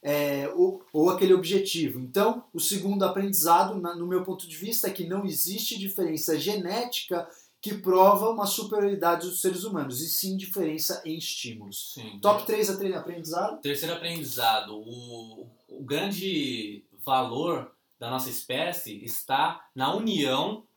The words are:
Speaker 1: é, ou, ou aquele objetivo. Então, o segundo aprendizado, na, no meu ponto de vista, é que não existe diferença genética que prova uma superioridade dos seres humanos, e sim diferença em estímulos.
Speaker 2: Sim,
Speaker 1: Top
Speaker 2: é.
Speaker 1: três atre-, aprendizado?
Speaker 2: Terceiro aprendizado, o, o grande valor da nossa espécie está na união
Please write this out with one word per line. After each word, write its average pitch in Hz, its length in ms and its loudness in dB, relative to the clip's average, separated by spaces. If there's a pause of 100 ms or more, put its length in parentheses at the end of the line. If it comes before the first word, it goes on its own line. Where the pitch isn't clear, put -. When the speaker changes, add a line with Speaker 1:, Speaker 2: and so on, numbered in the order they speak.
Speaker 1:
é, 143 540 0
ou, 185 360 4
ou 160 200 6
aquele 185 220 8
objetivo. 170 640 2
Então, 202 520 2
o 165 80 -6
segundo 196 440 0
aprendizado, 190 760 4
na, 175 160 -4
no 170 120 -6
meu 180 160 0
ponto 185 240 -8
de 160 80 -14
vista, 208 320 -2
é 190 40 -2
que 180 140 -6
não 196 200 -4
existe 196 520 -2
diferença 165 640 -2
genética 185 920 -4 (320)
que 202 140 -6
prova 190 540 6
uma 214 180 -2
superioridade 196 800 2
dos - 140 -4
seres 185 220 0
humanos, 143 380 -4
e 165 80 -4
sim 190 280 -2
diferença 170 680 -4
em 160 120 -4
estímulos. 107 760 -8
Speaker 2:
Sim, 107 260 -14
Speaker 1:
Top 208 220 4
Speaker 2:
é. - 40 -8
Speaker 1:
três 214 240 2
atre-, 190 260 -2
aprendizado? 170 680 -6
Speaker 2:
Terceiro 143 320 -2
aprendizado, 123 840 -2
o, 117 680 -14 (220)
o 139 160 -14
grande 143 1000 -4 (220)
valor 135 680 0 (280)
da 120 100 -8
nossa 127 200 -2
espécie 131 760 -4
está 135 720 -2
na 135 180 0
união 185 680 0 (140)